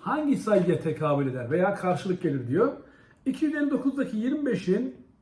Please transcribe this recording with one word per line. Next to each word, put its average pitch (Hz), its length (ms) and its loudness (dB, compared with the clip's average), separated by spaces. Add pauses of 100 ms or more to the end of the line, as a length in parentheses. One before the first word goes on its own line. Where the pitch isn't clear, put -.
hangi 285 360 0
sayıya 180 440 2
tekabül 147 460 0
eder 123 240 -4
veya 185 240 2
karşılık 180 480 -2
gelir 135 260 -2
diyor. 220 240 2 (540)
İki 269 180 -2
yüz 302 100 2
elli 294 160 0
dokuzdaki 269 460 -2
yirmi 277 300 -2
beşin 220 500 0 (260)